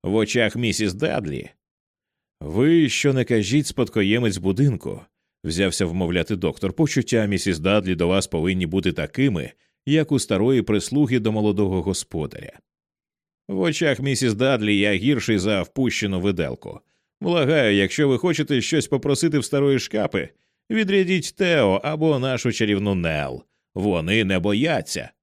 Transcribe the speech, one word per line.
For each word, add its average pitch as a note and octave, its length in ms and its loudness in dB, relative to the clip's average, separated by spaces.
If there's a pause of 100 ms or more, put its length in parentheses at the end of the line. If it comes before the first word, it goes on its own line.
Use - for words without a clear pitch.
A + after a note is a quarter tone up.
В F#2 120 -2
очах A2 400 0
місіс G#2+ 380 -2
Дадлі». D#2 560 -4 (920)
«Ви, C3 480 2
що C#3 240 0
не B2+ 100 2
кажіть, A#2 440 0
спадкоємець G#2+ 720 0
будинку», F#2+ 640 0 (420)
взявся F2+ 420 0
вмовляти F2 500 -2
доктор. F2+ 380 -4
«Почуття B2 520 0
місіс F#2+ 340 -2
Дадлі F#2 360 2
до E2+ 120 0
вас F#2+ 200 2
повинні F2+ 380 -2
бути F2+ 260 0
такими, E2 600 -2 (340)
як D3+ 260 0
у C3+ 80 2
старої A2+ 420 2
прислуги B2 580 0
до G#2+ 120 0
молодого G#2 500 0
господаря». - 760 -6 (880)
«В F#3+ 120 -4
очах D#3 400 0
місіс B2+ 340 0
Дадлі G#2+ 440 2
я G2+ 160 4
гірший A2+ 440 0
за G2 240 0
впущену G2+ 600 -2
виделку. F2 580 -4 (420)
Благаю, D3 540 2
якщо G2+ 320 2
ви C3 100 2
хочете D3 440 0
щось D3+ 260 0
попросити C#3+ 520 0
в A2+ 60 -2
старої C#3 340 2
шкапи, G#2 500 -4 (420)
відрядіть F#3+ 680 0
Тео C3+ 460 2
або D3+ 360 0
нашу B2+ 320 -2
чарівну G#2 440 0
Нел. D2 480 -4 (320)
Вони F#2+ 480 0
не F#2+ 160 0
бояться». G#2 680 -2 (140)